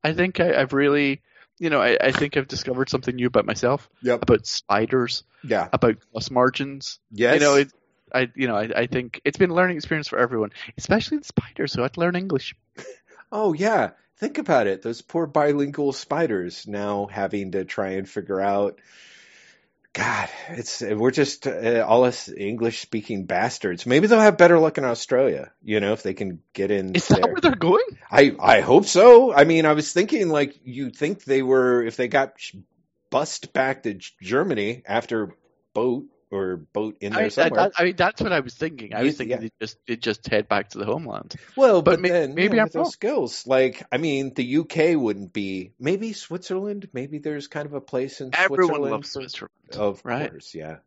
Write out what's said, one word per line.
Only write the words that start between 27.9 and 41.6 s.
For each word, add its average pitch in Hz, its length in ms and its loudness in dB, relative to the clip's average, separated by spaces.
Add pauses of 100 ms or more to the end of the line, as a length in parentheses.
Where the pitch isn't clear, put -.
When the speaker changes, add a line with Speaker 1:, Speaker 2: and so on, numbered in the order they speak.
Speaker 2:
I, 143 260 6
I 110 220 6
hope 165 260 6
so. 233 480 10
I 143 120 8
mean, 160 200 2
I 151 60 4
was 151 220 -2
thinking, 208 340 0
like, 147 380 -2
you'd 127 320 -10
think 170 260 -4
they 135 180 0
were, 127 420 4
if 113 120 -6
they 123 140 -4
got 135 260 0
sh-, - 200 -18 (540)
bussed - 440 -4
back 135 300 -2
to 107 100 -4
G-, - 180 -16 (100)
Germany 117 640 -2
after 110 480 -4 (400)
boat 123 340 -2 (240)
or 95 260 -4
boat 104 420 -8
in 101 140 -8
Speaker 1:
I - 40 -4
Speaker 2:
there 220 80 2
Speaker 1:
mean, 214 60 -2
Speaker 2:
somewhere. 165 300 2
Speaker 1:
that, 196 160 2
I 175 80 2
mean, 180 100 -2
that's 180 260 0
what 208 120 -2
I 160 80 2
was 123 140 -12
thinking. 127 380 -10
I 107 100 -2
was 147 100 0
Speaker 2:
Yeah, 143 40 -10
Speaker 1:
thinking 117 200 -8
Speaker 2:
yeah. - 40 -
Speaker 1:
they'd 113 100 -10 (100)
just, 107 160 -10 (100)
they'd 117 140 -6
just - 260 -4
head 107 220 0
back 101 200 -2
to - 100 -14
the 101 40 -6
homeland. 110 520 -8 (200)
Speaker 2:
Well, 233 280 6